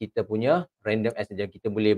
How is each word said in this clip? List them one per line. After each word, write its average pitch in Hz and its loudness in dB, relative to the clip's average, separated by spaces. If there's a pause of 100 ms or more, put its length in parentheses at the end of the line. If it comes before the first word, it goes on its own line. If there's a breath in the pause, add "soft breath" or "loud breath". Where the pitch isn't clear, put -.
kita 107 -4
punya 120 0 (240)
random 110 0
access. 101 -8
Jadi 98 -6
kita - -4
boleh 107 2